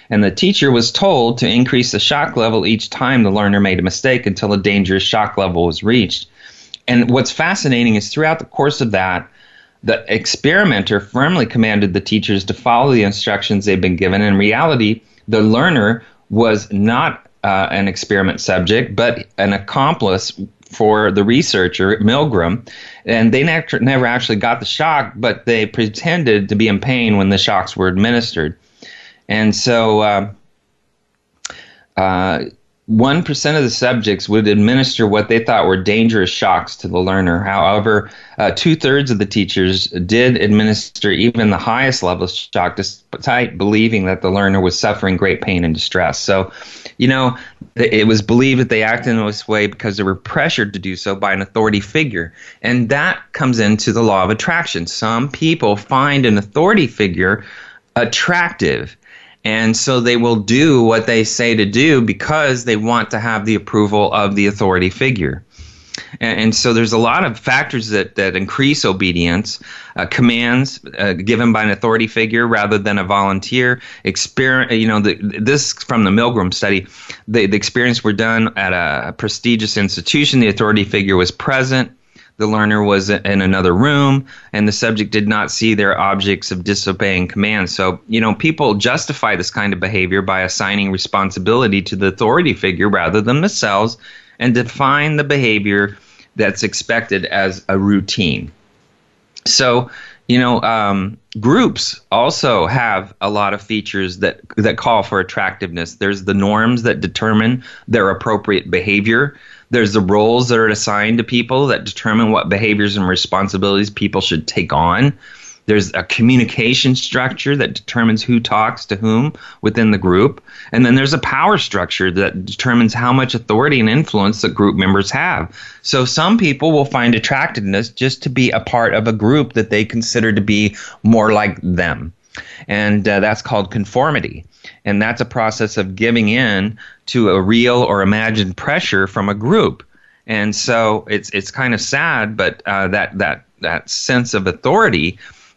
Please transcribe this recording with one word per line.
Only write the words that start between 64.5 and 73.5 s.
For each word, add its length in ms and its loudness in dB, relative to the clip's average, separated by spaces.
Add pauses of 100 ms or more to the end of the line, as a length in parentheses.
figure. 520 -2 (800)
And, 200 -4
and 140 2
so 200 0
there's 180 0
a 60 2
lot 260 2
of 140 -6
factors 500 -2
that, 280 -4
that 200 0
increase 480 0
obedience, 720 0 (380)
uh, 80 -4
commands, 720 0 (200)
uh, 160 0
given 400 2
by 80 0
an 80 2
authority 360 0
figure 400 0
rather 300 0
than 220 -2
a 60 -2
volunteer. 760 0 (240)